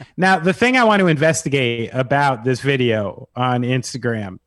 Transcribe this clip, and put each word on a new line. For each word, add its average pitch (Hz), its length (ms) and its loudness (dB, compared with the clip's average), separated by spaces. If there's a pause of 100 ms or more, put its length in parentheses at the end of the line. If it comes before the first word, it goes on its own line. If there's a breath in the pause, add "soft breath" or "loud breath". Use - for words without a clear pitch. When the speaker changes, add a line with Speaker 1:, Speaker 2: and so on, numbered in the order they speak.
Speaker 1:
<laughs> - 160 -20
Speaker 2:
Now, 185 220 4
the 180 120 2
thing 254 240 0
I 247 80 4
want 208 160 4
to 185 60 2
investigate 135 880 0
about 131 500 0
this 127 160 -2
video 120 760 -2
on 123 260 0
Instagram, 117 840 -6